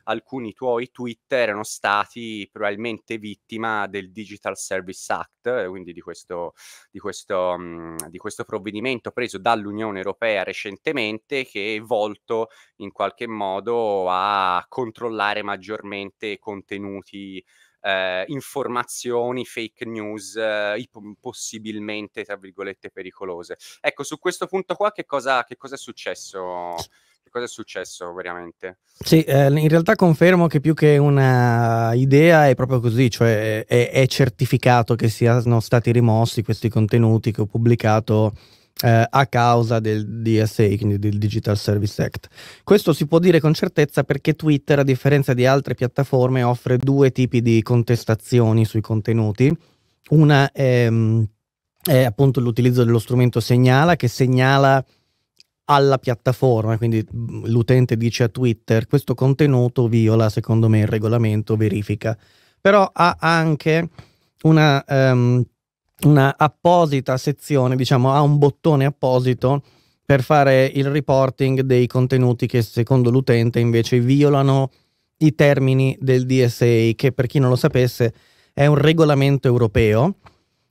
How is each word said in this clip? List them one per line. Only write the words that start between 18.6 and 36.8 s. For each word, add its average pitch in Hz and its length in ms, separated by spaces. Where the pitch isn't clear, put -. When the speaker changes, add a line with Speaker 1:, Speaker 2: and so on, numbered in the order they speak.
Speaker 1:
fake 117 400
news, 107 500
eh, 107 420
i-, 123 120
possibilmente, 107 1080
tra 101 100
virgolette, 95 560
pericolose. 90 640
Ecco, 143 240
su 151 160
questo 180 280
punto 190 280
qua 202 160
che - 140
cosa, 131 400
che 123 100
cosa 135 200
è - 20
successo? 90 1000
Che - 60
cosa 120 160
è 113 40
successo 90 640
veramente? 87 720
Speaker 2:
Sì, - 380
eh, 143 240
in 151 220
realtà 170 260
confermo 175 520
che 151 120
più 151 140
che 151 240
una 123 960
idea 143 560
è 127 60
proprio 127 260
così, 120 280
cioè 110 560
è, 120 240
è 135 180
certificato 123 880
che 120 120
siano 117 540
stati 120 300
rimossi 113 520
questi - 240
contenuti 110 640